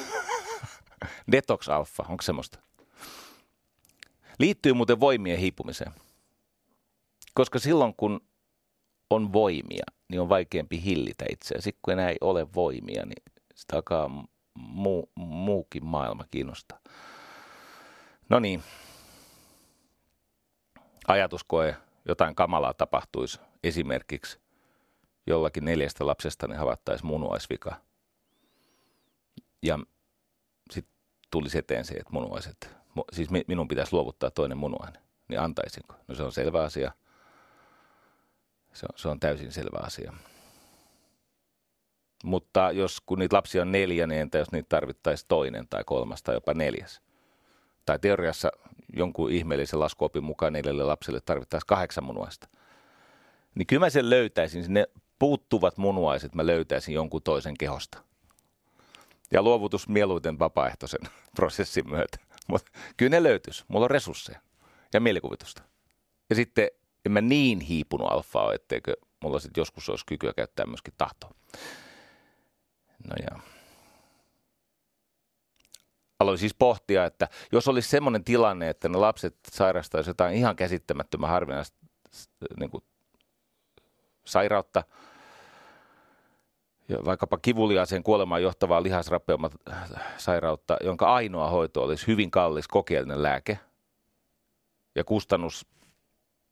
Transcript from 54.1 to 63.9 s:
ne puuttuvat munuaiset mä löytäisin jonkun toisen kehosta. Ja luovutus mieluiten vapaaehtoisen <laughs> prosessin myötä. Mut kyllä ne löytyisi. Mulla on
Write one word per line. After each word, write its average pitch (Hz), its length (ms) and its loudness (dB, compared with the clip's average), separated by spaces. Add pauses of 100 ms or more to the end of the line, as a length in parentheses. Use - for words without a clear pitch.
ne 101 140 6 (320)
puuttuvat 120 580 2
munuaiset 80 580 0
mä 80 100 0
löytäisin 80 500 0
jonkun 78 280 -2
toisen 73 340 -2
kehosta. - 460 -8 (1300)
Ja 95 100 6
luovutus 104 460 2
mieluiten 90 520 0
vapaaehtoisen 71 680 -2 (120)
<laughs> - 140 -20
prosessin - 540 -2
myötä. - 280 -4 (300)
Mut - 180 0 (320)
kyllä 127 120 4
ne 165 140 4
löytyisi. 110 440 2
Mulla 107 180 2
on 127 60 2